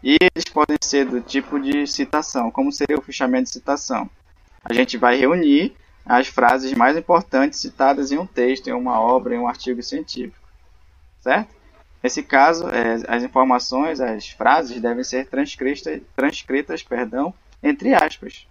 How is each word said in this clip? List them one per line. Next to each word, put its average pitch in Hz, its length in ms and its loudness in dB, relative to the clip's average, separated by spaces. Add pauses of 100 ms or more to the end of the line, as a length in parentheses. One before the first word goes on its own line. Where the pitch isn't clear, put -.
E 135 180 4
eles 180 240 2
podem 151 380 0
ser 139 240 0
do 123 140 -4
tipo 139 380 -4
de 143 280 -2
citação. 139 640 -4
Como 139 220 -2
seria 147 260 -2
o - 40 -4
fichamento 127 420 -2
de - 60 -10
citação? 147 600 -6 (540)
A - 100 -6
gente 123 240 0
vai 123 180 4
reunir 151 580 2 (300)
as 127 220 2
frases 131 480 2
mais 127 220 4
importantes 160 640 0
citadas 139 500 0
em 143 80 -2
um 185 80 -4
texto, 131 400 0
em 127 60 -6
uma 123 280 -2
obra, 120 340 2
em 120 40 -4
um 120 100 -2
artigo 123 340 -6
científico. - 600 -10 (760)
Certo? 170 340 -2 (480)
Nesse 131 180 -2
caso, 147 480 2
é, 113 280 0 (100)
as 117 160 -2
informações, 131 760 0
as 110 280 -4
frases 147 520 0
devem 233 240 -2
ser - 240 -6
transcritas, 156 720 -4 (160)
transcritas, 143 680 -4
perdão, 123 500 -4 (300)
entre 277 320 0
aspas. - 560 -2